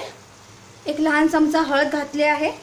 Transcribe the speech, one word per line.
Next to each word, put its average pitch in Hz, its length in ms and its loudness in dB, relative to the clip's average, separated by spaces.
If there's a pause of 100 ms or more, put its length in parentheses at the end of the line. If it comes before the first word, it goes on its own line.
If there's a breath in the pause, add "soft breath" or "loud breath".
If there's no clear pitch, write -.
(840)
एक 294 140 -6
लहान 311 280 2
चमचा 320 360 2
हळद 285 260 0
घातली 294 340 -4
आहे. 302 280 0 (120)